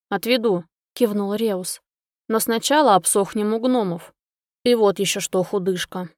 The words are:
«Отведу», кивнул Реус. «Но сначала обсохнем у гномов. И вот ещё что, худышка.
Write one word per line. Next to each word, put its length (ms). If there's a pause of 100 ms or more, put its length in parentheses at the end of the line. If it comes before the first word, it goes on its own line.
«Отведу», 560 (300)
кивнул 400
Реус. 460 (480)
«Но 120
сначала 540
обсохнем 600
у 40
гномов. 560 (500)
И 100
вот 240
ещё 220
что, 220
худышка. 760